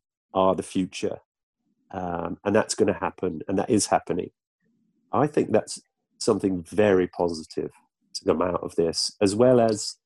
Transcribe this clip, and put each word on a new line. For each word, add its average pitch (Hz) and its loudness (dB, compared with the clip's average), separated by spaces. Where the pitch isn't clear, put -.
are 95 4
the 90 -4
future. - -6
Um, 85 -6
and 101 2
that's 104 0
gonna 101 2
happen, 87 -4
and 95 -2
that - -2
is 107 2
happening. 87 -2
I 127 2
think - -2
that's - -2
something 95 0
very 95 2
positive 80 -4
to - -14
come 82 2
out 87 -2
of - -12
this, - -2
as 98 2
well 123 6
as, 110 0